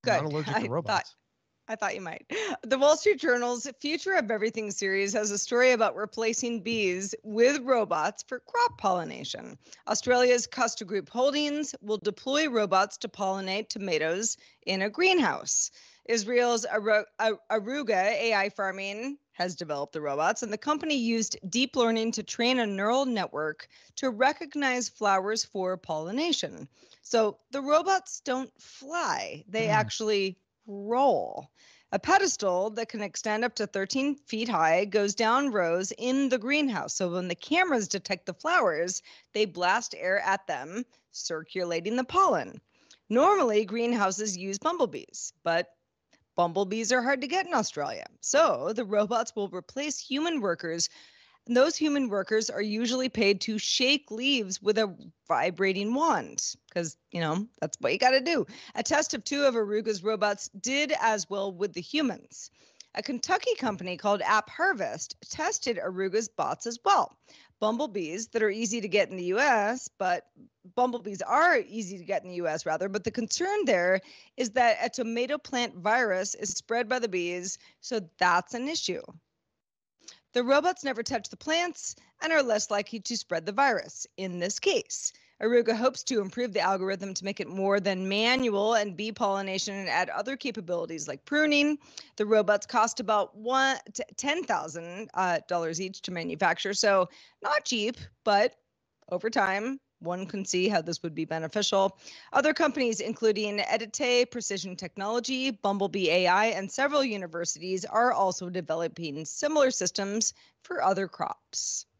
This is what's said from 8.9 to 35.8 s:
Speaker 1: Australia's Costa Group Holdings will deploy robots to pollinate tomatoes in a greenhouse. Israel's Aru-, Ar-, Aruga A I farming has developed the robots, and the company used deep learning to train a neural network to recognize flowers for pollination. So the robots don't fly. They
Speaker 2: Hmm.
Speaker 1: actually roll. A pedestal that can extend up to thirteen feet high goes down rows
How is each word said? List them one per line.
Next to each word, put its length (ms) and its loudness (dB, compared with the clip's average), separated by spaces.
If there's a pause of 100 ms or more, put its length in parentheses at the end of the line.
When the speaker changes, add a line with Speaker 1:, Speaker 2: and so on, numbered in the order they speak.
Speaker 1:
Australia's 580 4
Costa 380 -2
Group 240 -6
Holdings 720 0
will 160 -4
deploy 500 -2
robots 500 2
to 120 -8
pollinate 580 -4
tomatoes 680 -2 (280)
in 180 0
a 60 0
greenhouse. 800 2 (340)
Israel's 600 2
Aru-, 380 2 (160)
Ar-, 200 0 (120)
Aruga 600 0
A 220 0
I 140 2
farming 680 -6 (140)
has 240 -4
developed 360 -6
the 80 -6
robots, 440 0
and 100 -6
the 40 -6
company 380 -2
used 400 0 (140)
deep 260 -2
learning 360 2
to 120 -6
train 360 0
a 60 2
neural 400 0
network 600 -4 (280)
to 160 -2
recognize 760 0
flowers 560 0
for 320 -4
pollination. 960 -4 (320)
So 380 2 (100)
the 100 -6
robots 640 2
don't 300 -4 (100)
fly. 880 -6
They 160 0
Speaker 2:
Hmm. 60 2
Speaker 1:
actually 680 0 (300)
roll. 840 0 (400)
A 80 -2
pedestal 720 2
that 160 -6
can 140 -8
extend 420 -2
up 120 -2
to 120 -4
thirteen 480 -2
feet 320 -6
high 380 4
goes 280 2
down 380 2
rows 460 0